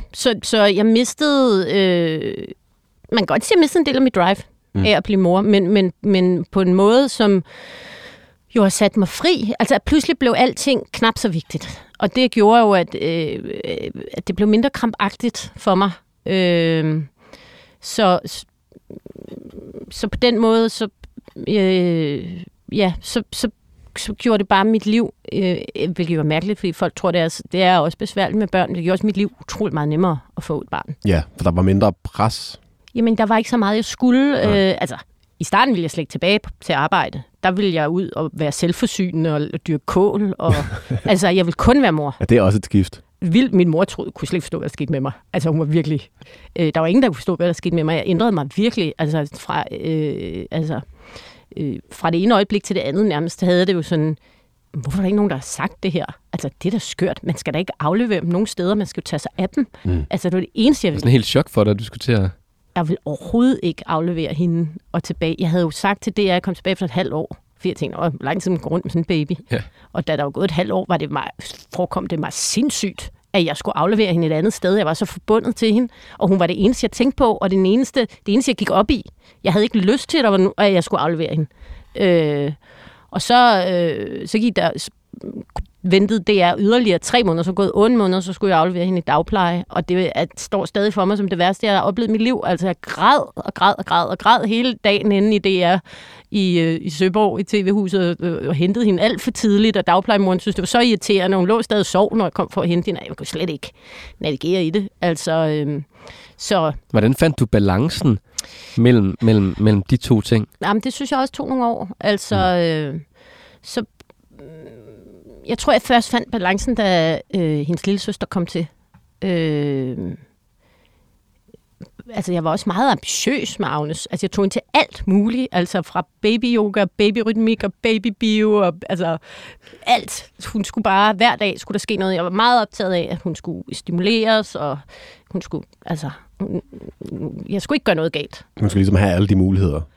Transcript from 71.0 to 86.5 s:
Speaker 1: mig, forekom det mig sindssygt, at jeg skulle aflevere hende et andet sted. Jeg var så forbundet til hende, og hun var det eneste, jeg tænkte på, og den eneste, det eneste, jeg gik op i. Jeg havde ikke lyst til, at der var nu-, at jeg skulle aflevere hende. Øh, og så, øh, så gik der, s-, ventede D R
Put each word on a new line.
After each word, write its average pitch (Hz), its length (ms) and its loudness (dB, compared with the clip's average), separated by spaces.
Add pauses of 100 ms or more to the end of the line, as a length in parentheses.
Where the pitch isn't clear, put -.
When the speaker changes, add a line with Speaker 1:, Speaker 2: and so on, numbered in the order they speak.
Speaker 1:
mig, 143 180 -6 (460)
forekom 185 320 -4
det 165 120 -4
mig - 140 -4
sindssygt, - 800 -4 (200)
at 185 120 2
jeg 151 120 -2
skulle - 200 -6
aflevere 196 360 2
hende 165 140 2
et 156 60 0
andet 165 200 0
sted. 190 240 0
Jeg 196 100 2
var 160 80 0
så 208 120 -4
forbundet - 500 -2
til 220 160 2
hende, 233 200 0 (260)
og 190 100 2
hun 190 120 4
var 170 60 2
det 185 180 0
eneste, 240 200 2
jeg 214 80 0
tænkte 254 240 0
på, 233 200 4
og 196 140 -2
den 190 160 2
eneste, 247 340 2
det - 320 -4
eneste, 254 180 2
jeg 220 60 0
gik - 140 -4
op 190 200 2
i. 247 200 -4 (340)
Jeg 180 80 2
havde 208 120 4
ikke 233 140 0
lyst 202 300 2
til, 330 100 0
at 262 60 4
der 214 60 4
var 196 80 4
nu-, 190 200 2
at 202 140 4
jeg 175 120 2
skulle - 160 -2
aflevere 160 300 -2
hende. 156 160 -2 (500)
Øh, 151 560 2 (580)
og - 120 -6
så, 240 440 4
øh, 170 600 -2
så 220 100 0
gik 220 180 0
der, 175 220 2
s-, - 120 -12 (920)
ventede 196 380 2
D 170 80 -6
R 180 300 4